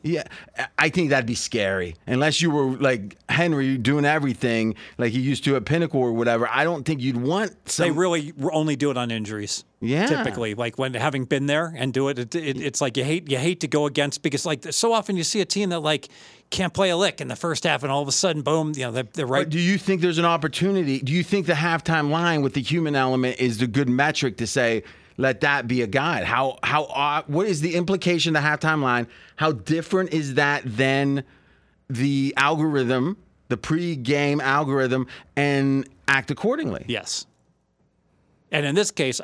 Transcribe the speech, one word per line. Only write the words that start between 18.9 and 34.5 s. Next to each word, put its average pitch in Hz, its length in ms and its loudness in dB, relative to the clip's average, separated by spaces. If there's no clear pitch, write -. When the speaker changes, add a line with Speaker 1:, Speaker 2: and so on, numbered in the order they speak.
Speaker 2:
they're, 123 120 -2
they're 156 140 -4
right. 131 180 2
Speaker 1:
But 160 40 -6
do 156 100 0
you 180 180 2
think 190 240 0
there's 170 160 2
an 170 80 2
opportunity? 170 760 0
Do 135 120 -4
you 170 120 2
think 196 240 0
the 170 60 2
halftime 160 560 0
line 165 320 2
with 135 120 0
the 143 80 0
human 151 340 0
element 131 440 2
is 120 180 2
the 123 100 2
good 123 220 2
metric 135 480 0
to 117 100 -4
say, 117 360 0
"Let 131 240 0
that 143 260 2
be 123 140 0
a 117 60 0
guide"? 131 360 0
How, 131 400 0
how, 151 220 0
uh, 147 420 -2
what 160 200 0
is 165 140 0
the 165 140 0
implication 170 600 0
of 147 60 2
the 147 60 0
halftime 151 340 2
line? 123 260 2
How 156 160 2
different 156 640 -2
is 147 220 -2
that 143 300 2
than 135 580 0
the 135 480 0
algorithm, 143 800 2
the - 80 0
pregame 143 840 0
algorithm, 135 640 0